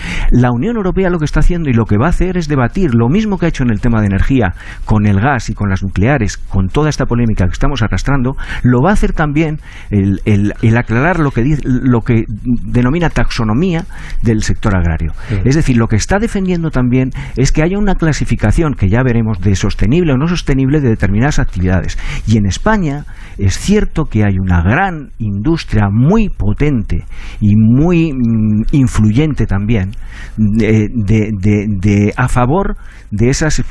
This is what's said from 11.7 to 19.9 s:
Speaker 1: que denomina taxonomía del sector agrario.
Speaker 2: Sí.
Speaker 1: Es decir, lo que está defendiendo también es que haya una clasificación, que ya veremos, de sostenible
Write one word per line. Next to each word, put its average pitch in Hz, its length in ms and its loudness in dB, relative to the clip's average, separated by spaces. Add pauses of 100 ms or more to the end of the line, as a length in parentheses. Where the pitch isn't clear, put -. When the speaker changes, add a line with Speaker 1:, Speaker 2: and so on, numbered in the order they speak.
Speaker 1:
que 113 220 2 (420)
denomina 127 440 0
taxonomía 127 720 0 (380)
del 113 220 2
sector - 320 0
agrario. 80 360 -2 (160)
Speaker 2:
Sí. 110 160 -4
Speaker 1:
Es 131 120 2
decir, 135 220 2
lo 113 100 2
que 107 80 0
está 190 240 0
defendiendo 185 500 -2
también 127 400 0 (260)
es 131 140 2
que 160 120 2
haya 180 160 0
una 202 180 2
clasificación, 131 760 0
que 92 140 0
ya 117 140 2
veremos, 110 380 0
de 95 160 2
sostenible 139 560 2